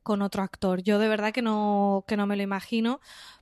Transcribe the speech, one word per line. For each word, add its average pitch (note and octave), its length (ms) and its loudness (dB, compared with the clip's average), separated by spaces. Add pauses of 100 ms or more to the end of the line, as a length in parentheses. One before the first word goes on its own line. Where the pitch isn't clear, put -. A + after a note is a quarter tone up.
con G#3 180 0
otro G3+ 220 -2
actor. F#3 400 -2
Yo G#3 160 4
de A3 80 2
verdad G#3+ 240 0
que A#3+ 100 -4
no, G#3 640 2
que G#3+ 120 -2
no G3+ 100 0
me G3+ 80 0
lo G3+ 80 -2
imagino, A3+ 560 -2 (420)